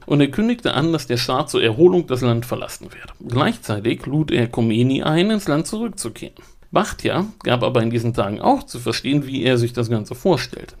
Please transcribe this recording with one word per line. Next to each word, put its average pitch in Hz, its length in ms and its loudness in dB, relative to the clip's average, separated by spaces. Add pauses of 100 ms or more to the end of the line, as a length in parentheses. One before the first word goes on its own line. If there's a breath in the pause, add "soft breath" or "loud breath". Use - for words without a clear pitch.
und 143 160 4
er 139 80 4
kündigte 220 420 0
an, 165 220 2
dass 156 120 -6
der 123 120 0
Schah 131 280 -2
zur - 160 0
Erholung 165 440 4
das 127 160 -2
Land 117 240 2
verlassen - 400 -8
werde. - 260 -18 (160)
Gleichzeitig 131 800 -2
lud 151 240 -2
er 120 160 2
Khomeini 120 560 2
ein, 170 280 2
ins 214 160 -2
Land 156 200 0
zurückzukehren. - 680 -8 (340 loud breath)
Bachtiar 165 560 0 (160)
gab 123 200 0
aber 117 200 2
in 113 80 0
diesen 120 240 0
Tagen 104 260 -2
auch 262 220 2
zu - 160 -14
verstehen, 135 480 0
wie 135 160 -4
er 127 160 4
sich 117 160 0
das 117 160 -2
Ganze 110 240 -2
vorstellt. - 680 -2